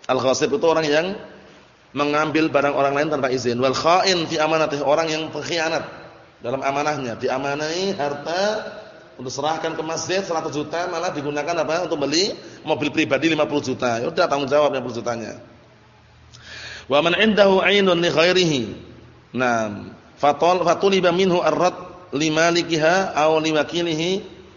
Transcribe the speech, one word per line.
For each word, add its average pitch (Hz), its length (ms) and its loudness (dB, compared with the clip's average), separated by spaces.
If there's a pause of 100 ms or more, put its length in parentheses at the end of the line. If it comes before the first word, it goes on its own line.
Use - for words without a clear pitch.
Al-ghasib 131 480 0
itu 147 120 2
orang 160 200 2
yang 156 180 2 (840)
mengambil 151 560 0
barang 139 280 2
orang 139 200 2
lain 151 160 2
tanpa 135 160 0
izin. 123 320 0
Wal 131 160 2
kha'in 180 480 2
fi 160 160 -4
amanatih, 156 400 0
orang 151 280 2
yang 156 200 -4
pengkhianat 160 560 -4 (560)
dalam 131 240 -6
amanahnya. 139 520 -2
Diamanai 143 800 -4
harta 143 440 -4 (760)
untuk 127 160 -10
serahkan 160 400 -4
ke 160 100 -6
masjid 165 380 -4
seratus 165 320 -4
juta, 151 360 -4
malah 175 240 -4
digunakan 147 520 -4
apa? 165 240 -2
Untuk 156 160 -2
beli 170 280 0 (300)
mobil 147 300 -2
pribadi 143 400 2
lima 151 160 0
puluh 143 160 -2
juta. 120 400 -2
Ya 165 80 -4
udah, 165 160 0
tanggung 143 200 -2
jawab 143 280 4
lima 123 80 -6
puluh 117 160 -8
jutanya. 110 400 -6 (1500)
Wa 143 120 4
man 170 160 2
indahu 196 480 6
'ainun 190 360 4
li 170 120 2
ghairihi. 165 500 4 (760)
Naam. 110 560 -2 (240)
Fatol-, 165 480 2
fatuliba 180 480 2
minhu 180 320 2
ar-rad 156 320 2 (400)
li 156 160 0
malikiha 165 800 2
aw 156 320 2
li 160 80 0
wakilihi 165 720 -2 (320)